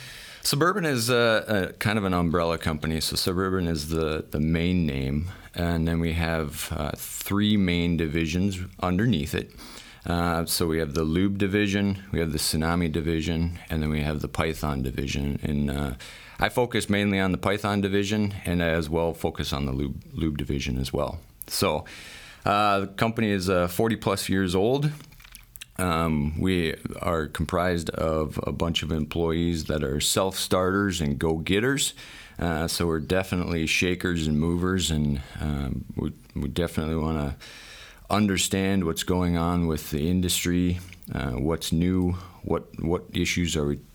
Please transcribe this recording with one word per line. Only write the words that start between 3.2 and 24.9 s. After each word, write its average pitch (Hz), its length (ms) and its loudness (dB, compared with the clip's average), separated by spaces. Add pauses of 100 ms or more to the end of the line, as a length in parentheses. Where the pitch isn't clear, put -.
is 78 220 -2
the, 80 420 0
the 76 80 -2
main 82 480 2
name. 69 420 -2 (240)
And 85 320 0
then 82 140 0
we 82 140 0
have, 80 580 -2
uh, 78 240 -4
three 104 640 0
main 87 400 2
divisions 82 600 0 (240)
underneath 90 540 0
it. 101 160 -4 (540)
Uh, 85 400 0
so - 200 0
we 80 140 2
have 76 140 -2
the 78 100 2
lube 95 340 2
division, 101 640 2 (100)
we - 80 0
have 82 120 0
the 76 80 -2
Tsunami 82 520 2
division, 82 680 0 (100)
and 80 140 0
then 76 80 0
we 76 100 0
have 76 200 0
the 71 80 -4
Python 76 520 -2
division. 69 640 -2
And, 71 260 0
uh, 69 220 -2 (480)
I 107 100 2
focus 120 400 0
mainly 101 300 2
on 95 140 2
the 90 40 0
Python 101 440 0
division, 101 520 0 (120)
and 87 180 2
I 85 60 2
as 80 200 0
well 82 240 0
focus 78 400 -4
on 69 140 -2
the 67 60 -2
lube, 67 280 -4 (100)
lube 76 280 -2
division 69 400 -2
as 67 120 -4
well. 71 280 -2 (260)
So, 78 400 0 (600)
uh, 101 340 4
the 98 80 -2
company 113 420 0
is, 95 180 2
uh, 90 200 4
forty 113 280 2
plus 98 320 0
years 95 280 2
old. 131 340 2 (880)